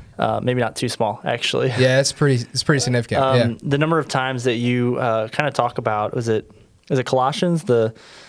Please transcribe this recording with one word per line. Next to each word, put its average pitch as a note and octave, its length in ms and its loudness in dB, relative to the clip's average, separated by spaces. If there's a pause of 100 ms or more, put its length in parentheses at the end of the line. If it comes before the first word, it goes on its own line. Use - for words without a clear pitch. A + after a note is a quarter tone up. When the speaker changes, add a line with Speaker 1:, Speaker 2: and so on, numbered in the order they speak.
(180)
Speaker 1:
Uh, A2 260 0
maybe B2+ 180 0
not A2+ 140 -2
too B2 140 -4
small, A2 340 -4
actually. B2 460 -2
Speaker 2:
Yeah, B2+ 300 2
it's C#3 120 0
pretty, C3+ 400 2
it's B2+ 120 -4
pretty D3 160 2
significant. B2 420 0
Speaker 1:
Um, C3 160 4
Speaker 2:
Yeah. A#2 260 2
Speaker 1:
the C#3+ 140 0
number D#3 220 2
of - 80 -4
times C3 380 -2
that A#2+ 100 2
you, A#2+ 420 0
uh, A2 320 0
kinda D3+ 220 -2
talk - 260 -2
about, G#2+ 380 -2
was A#2 120 -2
it, A2 220 0 (400)
is C3+ 100 0
it B2 60 -2
Colossians? D3+ 580 0
The, A2+ 300 2 (360)